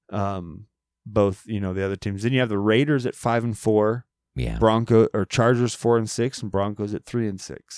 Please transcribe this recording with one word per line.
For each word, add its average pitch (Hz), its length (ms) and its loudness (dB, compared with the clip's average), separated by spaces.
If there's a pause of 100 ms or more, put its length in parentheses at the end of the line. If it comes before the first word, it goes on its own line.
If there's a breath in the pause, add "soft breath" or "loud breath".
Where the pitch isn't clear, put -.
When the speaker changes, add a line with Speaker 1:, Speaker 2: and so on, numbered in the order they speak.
Speaker 1:
Um, 98 580 -6 (380)
both, 101 400 0
you 107 140 -4
know, 95 140 -4
the 95 100 -2
other 98 140 -2
teams. 98 260 -6
Then 120 80 0
you 131 80 2
have 123 100 0
the 101 100 0
Raiders 123 460 2
at - 100 -4
five 117 280 0
and 117 140 -4
four. 110 480 2 (300)
Speaker 2:
Yeah. 117 240 -4
Speaker 1:
Bronco, 113 540 4
or 98 120 0
Chargers 120 500 2
four 117 220 2
and 110 120 -2
six, - 320 -4
and 107 80 -8
Broncos 104 440 -2
at - 120 -8
three 117 220 -4
and 95 140 -8
six. - 360 -16